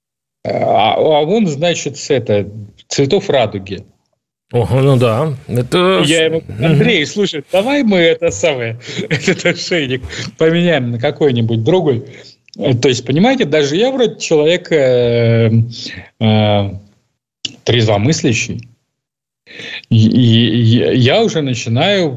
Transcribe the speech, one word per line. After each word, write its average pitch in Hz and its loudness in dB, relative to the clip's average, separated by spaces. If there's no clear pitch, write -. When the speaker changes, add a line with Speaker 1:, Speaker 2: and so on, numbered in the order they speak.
Speaker 1:
А, 110 0
а 151 2
он, 196 0
значит, 151 -4
с, - -10
это, 110 0
цветов 143 0
радуги. 98 -2
Speaker 2:
Ого, 120 0
ну 139 4
да. 123 0
Это 180 0
Speaker 1:
Я 160 2
ему: 160 -2
Speaker 2:
Мгм. 107 -6
Speaker 1:
"Андрей, 165 2
слушай, 175 -4
давай 262 0
мы 202 2
это 165 2
самое, 120 -4
<laughs> - -8
этот - -2
ошейник 156 -2
поменяем 160 0
на 120 -4
какой-нибудь 120 0
другой". 151 0
Э, 135 -2
то 117 2
есть, - -2
понимаете, 214 2
даже 147 0
я 233 0
вроде 254 -2
человек, 165 0
э, 120 2
э, 107 2
трезвомыслящий. 117 0
И, 117 4
и, 117 4
и 113 2
я 135 4
уже 160 -2
начинаю 143 -2